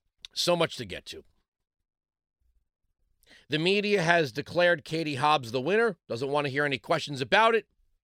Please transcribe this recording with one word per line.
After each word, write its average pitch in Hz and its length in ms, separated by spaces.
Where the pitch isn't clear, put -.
So 175 240
much 165 200
to 123 80
get 87 220
to. - 160
The 151 100
media 196 440
has 160 300
declared 170 520
Katie 160 320
Hobbs 139 360
the 127 80
winner. 202 360
Doesn't 123 220
want 147 160
to 131 60
hear 147 120
any 139 140
questions 143 420
about 220 340
it. 214 120